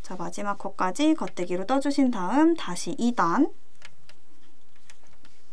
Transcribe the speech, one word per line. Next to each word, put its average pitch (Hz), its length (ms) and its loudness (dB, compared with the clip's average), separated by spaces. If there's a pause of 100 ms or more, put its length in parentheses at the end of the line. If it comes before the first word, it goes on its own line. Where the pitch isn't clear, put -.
자, 185 80 -4
마지막 196 400 -4
코까지 196 560 2
겉뜨기로 185 540 -2
떠주신 277 440 4
다음 240 460 4
다시 180 420 -2
이 233 160 2
단. 208 380 4 (2000)